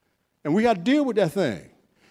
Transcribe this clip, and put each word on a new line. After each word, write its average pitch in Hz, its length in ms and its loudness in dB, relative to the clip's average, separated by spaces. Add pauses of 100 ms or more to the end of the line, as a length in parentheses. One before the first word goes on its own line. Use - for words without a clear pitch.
(440)
And 151 100 -2
we 214 100 2
gotta 226 180 2
deal 277 240 2
with 240 120 -4
that 180 140 0
thing 127 380 -4 (420)